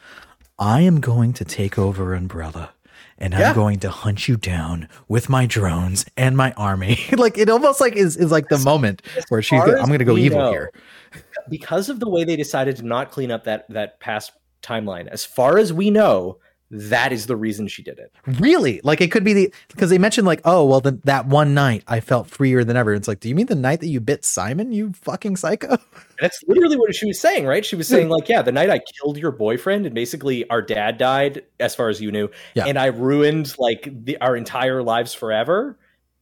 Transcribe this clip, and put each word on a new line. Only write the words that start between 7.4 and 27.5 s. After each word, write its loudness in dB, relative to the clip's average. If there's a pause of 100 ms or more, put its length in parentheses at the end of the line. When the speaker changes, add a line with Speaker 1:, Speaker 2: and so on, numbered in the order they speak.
Speaker 1:
almost, 4
like, 2
is, 2
is, 2
like, 2
the 2
Speaker 2:
As, 2
Speaker 1:
moment 2 (160)
Speaker 2:
as -8
Speaker 1:
where 0
she's 2
Speaker 2:
far 4
Speaker 1:
go-, 6
Speaker 2:
as 2
Speaker 1:
"I'm 0
gonna 2
go 4
Speaker 2:
we 4
Speaker 1:
evil 4
Speaker 2:
know, 0
Speaker 1:
here." -6 (800)
Speaker 2:
because -6
of -8
the -6
way 2
they -2
decided -2
to -16
not -4
clean -6
up -6
that, -6
that -8
past -8 (320)
timeline, -8
as -12
far 2
as 2
we 0
know, 2 (360)
that -2
is -6
the -4
reason -6
she -14
did -16
it. -20 (260)
Speaker 1:
Really? 4
Like, 2
it 2
could 2
be 4
the, 2 (220)
'cause 0
they 6
mentioned, 2
like, 2
"Oh, 6
well, 6
the, 0
that 0
one 4
night 2
I -2
felt -2
freer 2
than 0
ever." 2
It's -4
like, -4
"Do -10
you -4
mean 0
the -2
night -2
that -8
you -4
bit -2
Simon, -4
you -4
fucking -6
psycho?" -2 (200)
<laughs> -14
Speaker 2:
That's -2
literally 4
what 2
she -4
was -6
saying, 0
right? 0